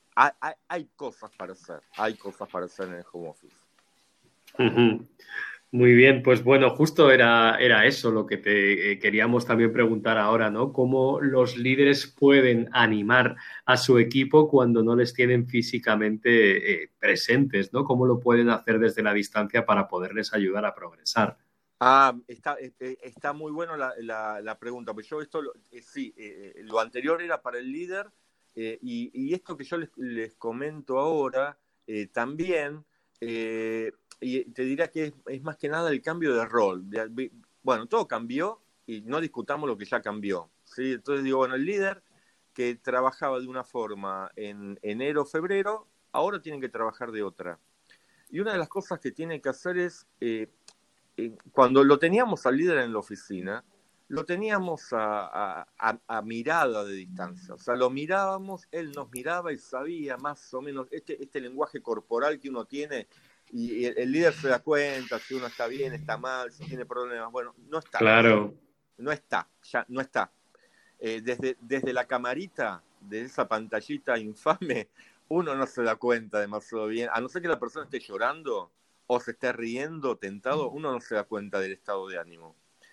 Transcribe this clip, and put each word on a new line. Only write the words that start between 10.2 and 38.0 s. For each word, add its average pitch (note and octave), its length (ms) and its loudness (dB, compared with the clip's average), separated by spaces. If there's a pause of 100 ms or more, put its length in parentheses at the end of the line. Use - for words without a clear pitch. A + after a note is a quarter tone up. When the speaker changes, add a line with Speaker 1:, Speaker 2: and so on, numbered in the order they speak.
Speaker 2:
¿no? A#2 240 -2
¿Cómo C3 480 2
los B2+ 380 2
líderes C#3 480 4
pueden C3 680 6
animar A#2 640 4 (300)
a B2+ 100 6
su B2 220 6
equipo C3+ 500 6
cuando A#2+ 360 6
no A#2 120 4
les A#2+ 160 2
tienen B2 360 4
físicamente, G#2+ 1400 2
eh, - 140 -14
presentes, G#2+ 760 2
¿no? C3 120 0
¿Cómo B2+ 220 2
lo A#2+ 140 2
pueden A#2+ 280 4
hacer A2 300 2
desde A2+ 240 2
la G#2+ 100 2
distancia G#2 540 -2
para G2+ 220 2
poderles F#2+ 440 -6
ayudar G2+ 320 -2
a G2+ 100 -4
progresar? F#2+ 640 -4 (440)
Speaker 1:
Ah, C3 360 6 (120)
está, C3+ 300 -6
eh, B2+ 220 -14
eh, B2+ 220 -10
está B2+ 320 -8
muy D#3 180 -12
bueno E3 240 -8
la, C3 220 -4
la, A2 420 -8
la G#2+ 180 -10
pregunta, A#2+ 360 -10
pues G#2+ 160 -14
yo D3+ 100 -8
esto D3+ 220 -8
lo, B2+ 100 -12 (200)
eh, A#2+ 100 -20
sí, C3 340 -12
eh, G2+ 400 -18
eh, F2+ 60 -20
lo A2 180 -2
anterior B2+ 400 -4
era E3+ 220 -6
para A#2+ 160 -8
el B2+ 120 -10
líder, F3+ 360 -10 (480)
eh, A2+ 260 -8
y, A#2+ 320 -8
y C3+ 220 -6
esto F3+ 220 -10
que C3+ 80 -16
yo E3+ 120 -8
les, D#3+ 200 -8
les A2+ 400 -8
comento C3 600 -6
ahora, C#3+ 600 -2 (280)
eh, G#2+ 200 -6
también, D3+ 760 -4 (380)
eh, A2+ 720 -6 (260)
y B2+ 340 -6
te B2+ 120 -6
diría C#3 260 -2
que D#3 140 -4
es, D3 80 -6 (140)
es C3+ 160 -10
más D3+ 160 -10
que D3 100 -6
nada D#3+ 220 -2
el C3+ 100 -2
cambio D#3+ 340 -2
de A#2 120 0
rol. G2 420 0
De, A2 220 -6
vi-, B2 200 -8 (320)
bueno, A#2+ 240 0
todo G#3+ 220 -2